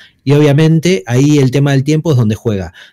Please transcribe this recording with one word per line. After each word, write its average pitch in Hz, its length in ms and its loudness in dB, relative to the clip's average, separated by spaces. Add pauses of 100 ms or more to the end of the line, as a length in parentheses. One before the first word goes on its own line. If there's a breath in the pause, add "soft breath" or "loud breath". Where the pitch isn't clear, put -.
(220 loud breath)
y 135 120 -2
obviamente 156 720 2
ahí 143 320 0
el 131 120 2
tema 139 220 -2
del 135 100 0
tiempo 156 300 -2
es 127 60 0
donde 110 180 0
juega, 95 380 -6 (180 loud breath)